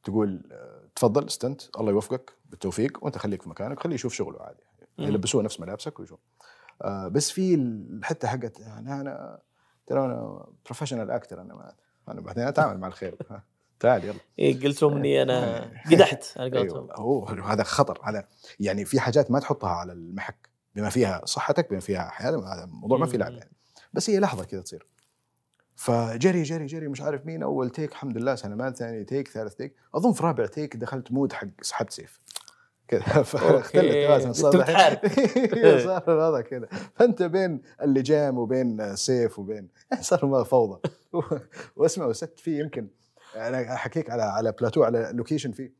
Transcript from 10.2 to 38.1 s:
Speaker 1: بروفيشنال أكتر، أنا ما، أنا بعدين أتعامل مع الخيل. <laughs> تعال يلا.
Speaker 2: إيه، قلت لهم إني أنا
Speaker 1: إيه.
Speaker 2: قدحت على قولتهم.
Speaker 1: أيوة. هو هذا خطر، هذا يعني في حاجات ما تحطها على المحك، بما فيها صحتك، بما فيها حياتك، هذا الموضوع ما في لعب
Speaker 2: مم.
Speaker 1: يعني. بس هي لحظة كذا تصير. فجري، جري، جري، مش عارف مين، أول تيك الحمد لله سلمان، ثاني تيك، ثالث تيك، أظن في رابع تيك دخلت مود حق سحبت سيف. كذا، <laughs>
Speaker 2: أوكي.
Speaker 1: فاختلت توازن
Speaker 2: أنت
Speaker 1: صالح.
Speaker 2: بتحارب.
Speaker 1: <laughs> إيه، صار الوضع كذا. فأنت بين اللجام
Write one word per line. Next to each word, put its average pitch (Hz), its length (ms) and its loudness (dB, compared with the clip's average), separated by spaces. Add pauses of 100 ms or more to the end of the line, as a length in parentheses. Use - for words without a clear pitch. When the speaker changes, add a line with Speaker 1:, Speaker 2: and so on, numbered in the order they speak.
Speaker 1:
بروفيشنال 120 460 -8
أكتر، 110 300 -6
أنا - 140 -18
ما، - 180 -20 (360)
أنا - 120 -12
بعدين 117 240 -6
أتعامل 135 360 0
مع 107 80 -8
الخيل. 95 320 -12
<laughs> - 600 -20
تعال 113 240 4
يلا. 101 100 -8 (240)
Speaker 2:
إيه، 135 260 2
قلت 143 180 2
لهم 147 140 4
إني 139 260 2
أنا 120 420 0
Speaker 1:
إيه. 156 320 4
Speaker 2:
قدحت 175 280 6 (120)
على 127 220 -4
قولتهم. 85 320 -4
Speaker 1:
أيوة. - 60 -16
هو 120 280 0
هذا 101 380 -2
خطر، - 420 2
هذا 107 240 -6 (320)
يعني 101 240 -2
في 127 160 2
حاجات 127 300 2
ما 139 100 4
تحطها 110 300 -4
على 87 220 -6
المحك، 87 560 -12 (260)
بما 104 140 -4
فيها 95 360 2
صحتك، - 460 -2
بما 95 100 -4
فيها 87 300 -4
حياتك، 139 280 -4
هذا 92 260 -10
الموضوع 110 340 0
ما 160 80 2
في 127 100 -4
لعب 123 160 -2
Speaker 2:
مم. 120 60 -16
Speaker 1:
يعني. - 120 -20 (420)
بس 202 180 -2
هي 196 100 4
لحظة 95 240 -2
كذا 95 160 -10
تصير. - 260 -16 (920)
فجري، 117 680 2
جري، 151 240 -4
جري، 156 220 -8
مش 139 120 -8
عارف 143 260 -4
مين، 160 160 -8
أول 135 280 -2
تيك 151 220 -6
الحمد 120 260 -8
لله 127 160 0
سلمان، 117 380 -6
ثاني 113 320 -8
تيك، 135 240 -4
ثالث 110 260 -10
تيك، - 200 -12 (200)
أظن 208 180 4
في - 100 -2
رابع 127 240 2
تيك 151 300 -8
دخلت 120 360 -8
مود 135 200 0
حق - 160 -10 (140)
سحبت - 280 -6
سيف. - 300 -18 (680)
كذا، 117 140 2
<laughs> - 140 2
Speaker 2:
أوكي. 139 80 6
Speaker 1:
فاختلت - 680 4
توازن 143 340 6
Speaker 2:
أنت 123 100 -2
Speaker 1:
صالح. 160 340 6
Speaker 2:
بتحارب. 170 340 8
Speaker 1:
<laughs> 208 40 4 (480)
إيه، 139 280 10
صار 185 280 0
الوضع 156 280 4
كذا. 120 260 -8 (280)
فأنت 214 280 6
بين 175 400 0 (200)
اللجام 139 560 4